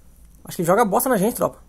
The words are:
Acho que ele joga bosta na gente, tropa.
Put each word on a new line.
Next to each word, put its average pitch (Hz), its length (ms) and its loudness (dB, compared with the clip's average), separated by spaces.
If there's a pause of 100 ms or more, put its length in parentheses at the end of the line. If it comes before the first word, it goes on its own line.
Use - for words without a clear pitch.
(460)
Acho - 100 -14
que - 60 -6
ele 160 60 -2
joga 208 180 4
bosta 220 240 -2
na 247 80 2
gente, 214 180 0
tropa. - 340 -4